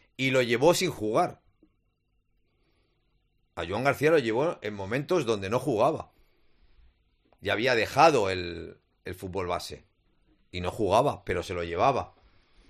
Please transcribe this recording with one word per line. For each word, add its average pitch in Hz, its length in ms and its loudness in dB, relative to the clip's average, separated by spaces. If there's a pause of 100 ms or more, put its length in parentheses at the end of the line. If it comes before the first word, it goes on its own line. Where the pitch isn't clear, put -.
(160)
y 131 140 -2
lo 131 140 2
llevó 120 320 4
sin 90 160 -2
jugar. 117 500 -2 (2250)
A 85 100 -8
Joan 98 180 -4
García 143 280 2
lo 165 80 6
llevó 120 420 0
en 104 140 -8
momentos 127 500 -2
donde 101 240 -2
no 113 80 0
jugaba. 135 540 0 (1300)
Y 92 80 -4
había 113 240 0
dejado 120 560 4
el, 87 480 -8 (280)
el 90 100 -10
fútbol 92 320 -6
base. 82 400 -6 (640)
Y 90 100 -8
no 90 80 -4
jugaba, 110 560 0
pero 90 160 -4
se 92 140 -8
lo 87 80 -4
llevaba. 95 500 0 (560)